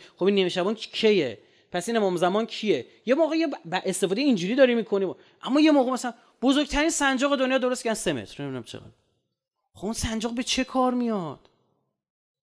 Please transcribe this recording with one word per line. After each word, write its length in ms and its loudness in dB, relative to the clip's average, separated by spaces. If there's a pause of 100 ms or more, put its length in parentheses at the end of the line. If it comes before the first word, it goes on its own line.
(160)
خب 80 -2
این 100 4
نیمه 140 2
شعبان 260 -2
کیه؟ 640 0 (340)
پس 160 -6
این 80 0
امام 200 2
زمان 300 2
کیه؟ 400 -2 (200)
یه 80 4
موقع 220 2
یه 100 0
ب-، 240 -8
ب-، 140 -4
استفاده 360 -2
اینجوری 340 2
داری 200 6
می‌کنی، 400 -2 (280)
اما 180 0
یه 100 6
موقع 200 4
مثلاً 240 -4 (280)
بزرگترین 480 2
سنجاق 460 0
دنیا 220 2
درست 260 -4
کردن 100 0
سه 180 -2
متر، 300 -8
نمی‌دونم 220 -8
چقدر. 280 -18 (840)
خب 100 -14
اون 100 -4
سنجاق 400 -4
به 80 -4
چه 220 -2
کار 300 0
میاد؟ 560 -6 (960)